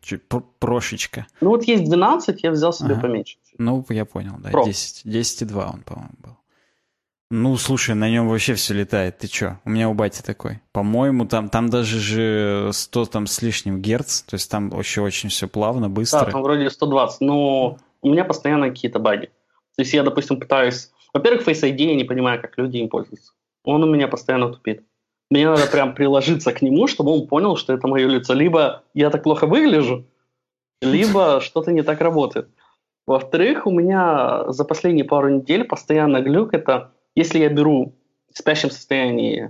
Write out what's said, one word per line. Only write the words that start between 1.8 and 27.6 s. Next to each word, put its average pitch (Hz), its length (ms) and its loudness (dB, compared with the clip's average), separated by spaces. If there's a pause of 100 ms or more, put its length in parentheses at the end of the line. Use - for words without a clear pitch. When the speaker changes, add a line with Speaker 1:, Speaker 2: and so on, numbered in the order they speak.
Speaker 2:
двенадцать, 196 580 2
я 165 80 0
взял 160 220 0
себе 147 200 -4
Speaker 1:
Ага. 113 80 -2
Speaker 2:
поменьше. 113 360 -6 (200)
Speaker 1:
Ну, 127 320 -2
я 110 160 -2
понял, 98 340 -10
да, 98 120 -10
Speaker 2:
Pro. 139 140 4
Speaker 1:
десять, - 400 -6
десять 113 360 -4
и 117 40 -4
два 98 280 -6
он, - 100 -18
по-моему, - 360 -16
был. - 180 -20 (960)
Ну, 123 220 2
слушай, 120 400 -2
на 110 140 0
нем 117 180 2
вообще 113 280 0
все - 180 -4
летает, 98 460 -2
ты 107 80 -8
че? 95 360 -6
У 107 60 -8
меня 113 200 0
у 107 40 -2
бати 104 280 -2
такой. 107 380 -10 (140)
По-моему, 120 520 0
там, 107 220 -4
там 117 220 0
даже 113 300 0
же 104 720 0
сто - 320 -4
там 104 200 -4
с - 160 -6
лишним 98 400 -4
герц, 110 420 -2
то - 120 -10
есть - 160 -8
там 104 180 -4
вообще - 320 -6
очень 101 280 -4
все - 180 -4
плавно, 107 420 -2
быстро. 117 360 0
Speaker 2:
Да, 101 60 -2
там 135 120 -4
вроде 143 260 0
сто - 180 -4
двадцать, 135 340 0
но 139 560 0 (240)
у 139 80 0
меня 175 160 4
постоянно 147 440 0
какие-то 120 300 -4
баги. 107 280 0 (500)
То 131 60 0
есть 127 100 -2
я, 143 100 4
допустим, 139 380 -2
пытаюсь... 127 500 0 (220)
Во-первых, 226 340 2
Face 156 160 2
I 139 80 2
D 139 140 0
я 160 100 2
не 131 80 0
понимаю, 127 380 -2
как - 160 -12
люди 127 220 -4
им 113 100 -4
пользуются. - 420 -8 (320)
Он 147 180 2
у 156 60 4
меня 147 220 2
постоянно 123 420 -2
тупит. - 320 -8 (460)
Мне 143 180 4
надо 147 200 4
прям 135 280 0
приложиться 139 560 2
к - 100 -8
нему, 147 260 4
чтобы 151 260 0
он 156 140 0
понял, 170 280 2
что - 160 -4